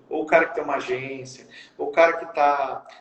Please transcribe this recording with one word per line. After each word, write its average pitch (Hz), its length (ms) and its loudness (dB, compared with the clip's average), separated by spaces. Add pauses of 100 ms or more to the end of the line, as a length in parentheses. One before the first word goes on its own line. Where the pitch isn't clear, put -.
ou 156 140 -4
o 156 40 -6
cara 165 200 4
que - 80 -8
tem - 80 -4
uma 143 140 -4
agência, 131 720 -8 (280)
ou 147 120 -6
o - 20 -8
cara 165 280 4
que 165 140 -12
tá, 156 540 0 (140)